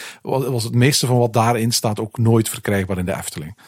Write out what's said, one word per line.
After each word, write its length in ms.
wa-, 300
was 120
het 120
meeste 320
van 100
wat 160
daarin 380
staat 280
ook 180
nooit 320
verkrijgbaar 480
in 80
de 120
Efteling. 400